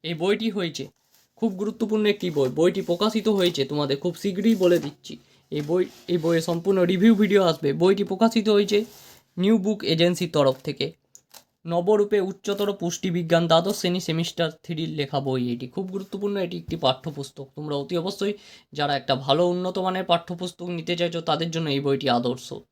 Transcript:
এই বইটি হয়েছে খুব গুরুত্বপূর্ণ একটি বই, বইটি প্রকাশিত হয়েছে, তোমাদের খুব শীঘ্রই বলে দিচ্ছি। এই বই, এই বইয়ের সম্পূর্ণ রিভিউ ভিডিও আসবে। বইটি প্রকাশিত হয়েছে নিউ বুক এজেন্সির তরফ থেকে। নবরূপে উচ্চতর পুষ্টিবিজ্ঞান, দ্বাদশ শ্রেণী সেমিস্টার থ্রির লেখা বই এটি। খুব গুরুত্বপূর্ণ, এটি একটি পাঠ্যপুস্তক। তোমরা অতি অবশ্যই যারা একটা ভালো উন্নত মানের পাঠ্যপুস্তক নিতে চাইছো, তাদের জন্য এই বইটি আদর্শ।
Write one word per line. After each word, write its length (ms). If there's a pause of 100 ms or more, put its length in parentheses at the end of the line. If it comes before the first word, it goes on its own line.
এই 180
বইটি 260 (100)
হয়েছে 260 (560)
খুব 100 (100)
গুরুত্বপূর্ণ 540
একটি 140 (100)
বই, 120 (100)
বইটি 300
প্রকাশিত 380 (100)
হয়েছে, 240 (100)
তোমাদের 320
খুব 180
শীঘ্রই 420
বলে 220
দিচ্ছি। 280 (380)
এই 180
বই, 140 (280)
এই 120
বইয়ের 260
সম্পূর্ণ 280 (140)
রিভিউ 300
ভিডিও 200 (100)
আসবে। 180 (120)
বইটি 300
প্রকাশিত 460
হয়েছে 220 (580)
নিউ 180 (100)
বুক 140 (140)
এজেন্সির 420
তরফ 220 (100)
থেকে। 180 (840)
নবরূপে 460 (120)
উচ্চতর 400 (120)
পুষ্টিবিজ্ঞান, 720
দ্বাদশ 280
শ্রেণী 280
সেমিস্টার 400 (160)
থ্রির 360
লেখা 260
বই 180 (100)
এটি। 120 (100)
খুব 180
গুরুত্বপূর্ণ, 420 (100)
এটি 160
একটি 220
পাঠ্যপুস্তক। 640 (100)
তোমরা 240
অতি 200
অবশ্যই 320 (440)
যারা 220
একটা 140 (120)
ভালো 180 (100)
উন্নত 320
মানের 260
পাঠ্যপুস্তক 560 (100)
নিতে 220
চাইছো, 200 (100)
তাদের 260
জন্য 200
এই 100
বইটি 220 (100)
আদর্শ। 300 (240)